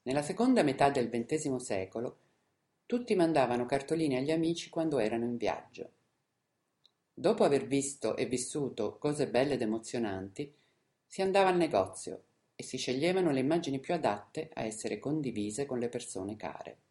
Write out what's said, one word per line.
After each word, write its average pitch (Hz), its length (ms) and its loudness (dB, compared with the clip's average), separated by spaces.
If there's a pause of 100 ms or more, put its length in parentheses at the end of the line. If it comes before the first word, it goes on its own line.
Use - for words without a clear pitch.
Nella 135 200 0
seconda 226 420 4
metà 139 260 6
del 131 180 2
ventesimo 127 520 -2
secolo, 113 580 -4 (680)
tutti 240 300 0
mandavano 135 500 4
cartoline 139 520 0
agli 139 140 0
amici 165 380 -2
quando 160 300 0
erano 117 240 0
in 120 140 -4
viaggio. - 540 -6 (1200)
Dopo 208 320 4
aver 139 220 4
visto 139 500 0
e 127 80 0
vissuto 123 720 -4
cose 147 320 0
belle 131 240 2
ed 120 80 -2
emozionanti, 110 920 -4 (520)
si - 160 -8
andava 190 260 4
al 180 80 4
negozio - 680 0 (300)
e 113 100 -12
si - 120 -10
sceglievano 160 560 0
le 131 80 2
immagini 139 400 0
più 175 140 -4
adatte 113 600 -2
a 127 100 -4
essere 107 340 -6
condivise 131 640 -4
con 123 140 -4
le 117 80 -2
persone 107 480 -8
care. - 440 -12 (120)